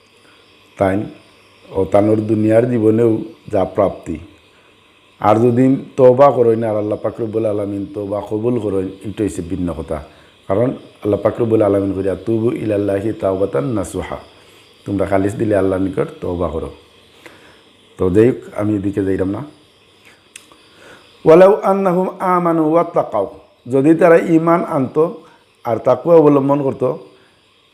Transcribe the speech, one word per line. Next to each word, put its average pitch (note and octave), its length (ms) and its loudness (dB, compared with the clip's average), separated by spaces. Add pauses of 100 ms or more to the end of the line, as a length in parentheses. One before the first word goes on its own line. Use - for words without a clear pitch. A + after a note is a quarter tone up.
(800)
তাইন, G2 260 -2 (680)
ও F#2+ 140 -2
তানোর G#2+ 360 2
দুনিয়ার A2 500 0
জীবনেও A2 480 2 (300)
যা F#2+ 160 -2
প্রাপ্তি। F2+ 540 -4 (1000)
আর G#2+ 160 4
যদি B2 400 4 (200)
তওবা C3 340 6
করেন A#2 340 2
আর G#2+ 120 -2
আল্লাহ G#2 220 -4
পাক A2 220 -8
রব্বুল A2 260 -4
আলামিন G2+ 480 -6
তওবা G2+ 360 -6
কবুল A2+ 280 -2
করেন, F#2+ 300 -4 (160)
এটা G#2+ 200 -6
হইছে F#2+ 180 -6
ভিন্ন F2 340 -6
কথা। D2+ 280 -10 (440)
কারণ A2+ 220 0 (340)
আল্লাহ G#2 160 -2
পাক G#2+ 200 -2
রব্বুল A2 220 0
আলামিন G2 300 0
কইরা, F#2+ 220 -4
"তুবু A2+ 360 -4
ইলাল্লাহি G#2 640 -4
তাওবাতান G2 520 -2
নাসুহা", F2+ 520 -8 (680)
তোমরা G2 220 -4
খালিস G2 280 0
দিলে G#2+ 220 -2
আল্লাহর F#2+ 260 0
নিকট F#2+ 260 -4 (120)
তওবা F2 280 -6
করো। D2+ 220 -8 (1300)
তো F#2 120 0
যাই G#2+ 160 6
হোক, - 320 -4
আমি G#2 180 -2
এদিকে G2 280 -4
যাইলাম F#2+ 260 -2
না। G#2 80 -6 (1900)
"ওয়ালাউ F#3 300 8
আন্নাহুম G3 540 0 (100)
আমানু E3+ 520 0
ওয়াত্তাকাউ", E3 560 0 (440)
যদি C3+ 240 4
তারা E3 240 6
ঈমান E3+ 460 2
আনত D#3 440 -2 (560)
আর A#2 120 -2
তাকওয়া C#3 400 2
অবলম্বন C#3+ 460 4
করত, C3+ 320 -4 (800)